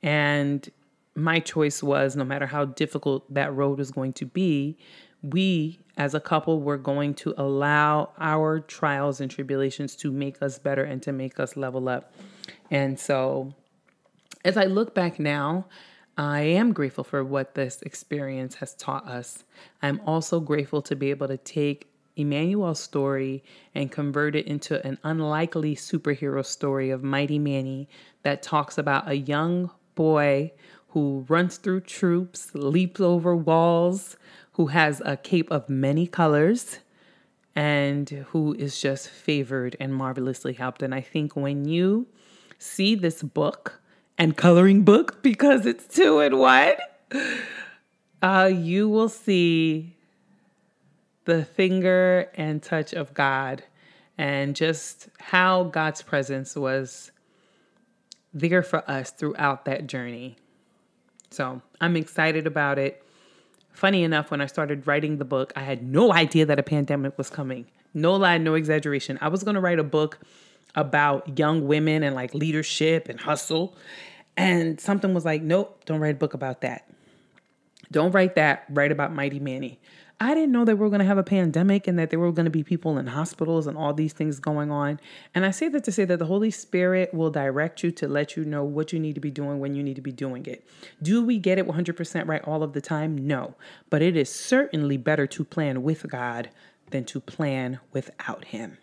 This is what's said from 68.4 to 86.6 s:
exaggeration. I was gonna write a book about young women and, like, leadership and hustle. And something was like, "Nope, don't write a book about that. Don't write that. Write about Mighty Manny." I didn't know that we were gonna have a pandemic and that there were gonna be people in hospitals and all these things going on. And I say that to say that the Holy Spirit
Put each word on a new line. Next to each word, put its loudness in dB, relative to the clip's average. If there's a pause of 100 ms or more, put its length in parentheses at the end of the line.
exaggeration. 0
I -2
was -2
gonna 0
write 2
a 0
book 0 (560)
about 0
young 2
women 2
and, 0
like, -6
leadership 0
and -12
hustle. -2 (640)
And 2
something 0
was 0
like, 0
"Nope, 0
don't -2
write 2
a -16
book -2
about -8
that. -8 (1040)
Don't 2
write 4
that. 4
Write 2
about -2
Mighty -4
Manny." -8 (440)
I 2
didn't 2
know 4
that 6
we 0
were 4
gonna 2
have 4
a 2
pandemic 2
and 2
that 0
there 0
were 2
gonna 0
be 0
people -2
in -6
hospitals -2
and -8
all -2
these -2
things -4
going -2
on. -2 (340)
And 2
I 2
say -2
that -2
to -2
say 2
that 2
the -2
Holy 2
Spirit 0